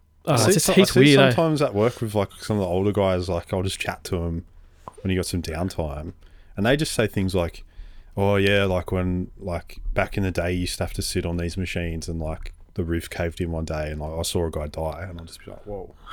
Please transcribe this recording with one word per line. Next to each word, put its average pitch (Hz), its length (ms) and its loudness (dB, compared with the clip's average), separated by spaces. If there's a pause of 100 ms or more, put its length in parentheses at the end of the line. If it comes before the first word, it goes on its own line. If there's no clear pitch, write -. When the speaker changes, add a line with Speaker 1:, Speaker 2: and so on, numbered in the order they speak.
(280)
Speaker 1:
I 160 60 4
Speaker 2:
oh, 123 40 4
Speaker 1:
see 117 80 4
Speaker 2:
it's 185 100 6
just 165 120 2
Speaker 1:
some-, 185 80 4
Speaker 2:
heaps 190 160 6
Speaker 1:
I - 20 -6
see 123 80 6
Speaker 2:
weird, 139 180 10
eh? 135 120 8
Speaker 1:
sometimes 156 300 2
at 123 140 0
work 113 260 2
with, 110 140 -2
like, 98 240 0
some 107 180 -2
of 101 40 2
the 92 60 0
older 95 240 2
guys, 92 380 2
like, 87 240 -4
I'll 95 100 0
just 95 160 -4
chat - 260 -6
to 87 180 -4
'em 82 220 -4 (560)
when 95 100 -2
you 92 60 2
got 90 100 0
some 87 140 -2
downtime, 80 720 -6 (440)
and 98 80 0
they 135 120 4
just 156 160 -2
say 113 120 2
things 95 300 0
like, 85 280 -2 (540)
"Oh 101 200 4
yeah, 98 260 4
like, 92 280 0
when, 90 460 0
like, 87 440 -8 (120)
back 101 240 0
in 101 60 0
the 92 80 0
day, 87 220 0
you 90 80 0
used - 160 -4
to 90 60 -2
have - 100 -6
to 98 80 -6
sit 90 240 -4
on 85 120 -2
these 85 200 -4
machines 85 500 -4
and, 82 120 -4
like, 78 340 -6 (200)
the 95 100 -4
roof 82 260 -2
caved 85 300 -4
in 85 120 -2
one 82 140 -4
day 78 260 -4
and, 76 100 -8
like, 78 160 -6
I 82 60 -4
saw 85 240 0
a 76 40 -4
guy 76 160 -6
die," 80 400 -6
and 87 120 -12
I'll 82 80 -14
just - 180 -20
be - 60 -16
like, - 140 -18
"Whoa." 101 280 -12 (200)